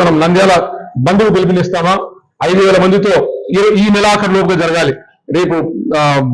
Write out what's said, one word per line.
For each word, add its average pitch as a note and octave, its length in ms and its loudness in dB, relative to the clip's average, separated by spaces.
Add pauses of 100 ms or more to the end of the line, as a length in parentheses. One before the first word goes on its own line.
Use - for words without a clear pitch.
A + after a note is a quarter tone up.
మనం E3+ 220 2
నంద్యాల F#3 300 2 (540)
బంద్కు G3+ 280 2
పిలుపునిస్తామా? F3+ 580 0 (560)
ఐదు F#3+ 160 2
వేల F#3+ 200 4
మందితో G3 280 2 (420)
ఈ, F#3+ 40 0 (240)
ఈ - 20 2 (120)
నెలాఖరు G#3 400 0
లోపుగా F3+ 260 0
జరగాలి. E3 300 -2 (440)
రేపు, F3 180 -2 (420)
ఆ, D3+ 40 0 (320)